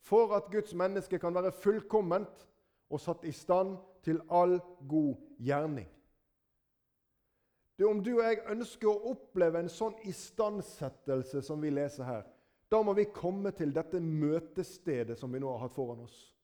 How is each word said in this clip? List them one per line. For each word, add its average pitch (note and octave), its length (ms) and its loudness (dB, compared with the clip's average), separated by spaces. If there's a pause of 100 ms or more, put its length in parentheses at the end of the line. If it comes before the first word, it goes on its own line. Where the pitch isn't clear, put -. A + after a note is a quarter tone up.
for G#3+ 320 4
at G3+ 180 0
Guds G#3 220 -4
menneske F#3 460 -2
kan F3 160 -2
være F#3 160 0
fullkomment G#3 960 0 (420)
og D3 140 -6
satt E3 240 -6
i D#3 80 -6
stand F#3+ 400 2 (280)
til D#3+ 180 0 (100)
all F3 280 6 (280)
god D3 280 2 (240)
gjerning. C#3 480 -2 (1900)
Du, F#3+ 120 4
om G#3+ 120 2
du A#3+ 140 0
og A#3 80 4
jeg A3+ 160 2 (100)
ønsker A3 400 0
å G#3 220 0
oppleve E3+ 480 2
en E3+ 100 -4
sånn A3 240 -4 (160)
istandsettelse C#3+ 1400 -4
som D3+ 160 -6
vi D3+ 80 -2
leser C#3 380 -2
her, A2+ 160 -6 (480)
da A3 120 6
må G3+ 140 2
vi G#3 160 4
komme G3 420 -2
til D3+ 200 -2
dette D#3+ 260 -2
møtestedet D#3 1160 -2
som B2+ 120 -8
vi C3 120 -4
nå C3+ 80 -4
har B2 160 -6
hatt - 80 -10
foran A#2+ 320 -6
oss. - 100 -20 (260)